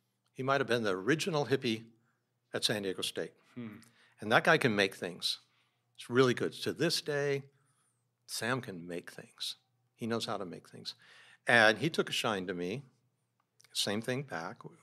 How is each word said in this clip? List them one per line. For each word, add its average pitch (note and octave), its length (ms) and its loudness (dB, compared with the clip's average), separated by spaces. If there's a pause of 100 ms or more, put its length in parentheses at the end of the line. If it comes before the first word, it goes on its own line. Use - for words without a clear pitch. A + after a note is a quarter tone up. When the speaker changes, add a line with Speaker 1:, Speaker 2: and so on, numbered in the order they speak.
(320)
Speaker 1:
he C3 100 -10
might C3+ 180 2
have B2 80 0
been A#2 140 2
the G#2+ 140 0
original D3 500 0
hippie B2 380 0 (680)
at - 120 -4
San G#2+ 180 0
Diego F#2+ 200 -4
State. - 300 -6 (220)
Speaker 2:
Hmm. A2+ 220 -12 (440)
Speaker 1:
And G#2+ 120 0
that D#3+ 120 4
guy E3 140 6
can A#2+ 160 4
make G2 220 4
things. - 420 -4 (580)
It's - 140 -16
really B2 240 6
good. F2+ 180 -2 (120)
To G#2 80 -4
this D3+ 280 0
day, C#3+ 440 -4 (840)
Sam A#2+ 340 -4
can F2+ 260 -10
make F2 260 -8
things. - 440 -12 (380)
He A#2+ 120 -8
knows A2+ 200 -4
how A2 100 -4
to G2 80 -6
make F2 240 -14
things. - 260 -14 (520)
And A2 320 8
he C3+ 100 0
took E3+ 200 0
a - 40 -4
shine G2+ 360 0
to F#2+ 60 -4
me. F2+ 280 -4 (880)
Same G#2+ 300 -2
thing B2+ 200 -4
back. F#2 360 -8 (240)